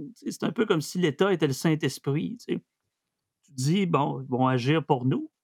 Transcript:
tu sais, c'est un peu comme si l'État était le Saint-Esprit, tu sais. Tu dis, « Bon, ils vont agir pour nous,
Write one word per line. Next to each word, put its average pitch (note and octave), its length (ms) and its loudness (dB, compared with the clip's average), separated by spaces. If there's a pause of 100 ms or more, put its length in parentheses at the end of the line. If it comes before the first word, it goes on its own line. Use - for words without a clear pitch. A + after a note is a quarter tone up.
(180)
tu - 80 -14
sais, A3 60 -6
c'est - 140 -8
un F#3+ 60 0
peu A3 140 0
comme F3 160 2
si - 180 -6
l'État F3+ 340 2
était D#3+ 140 0
le C3+ 60 0
Saint-Esprit, D#3 840 -2
tu - 160 -6
sais. - 60 -6 (840)
Tu - 80 -20
dis, « D#3 340 0
Bon, C#3+ 340 0
ils C3 80 -12
vont B2+ 180 2
agir C3 380 2
pour B2+ 200 2
nous, B3 240 0 (140)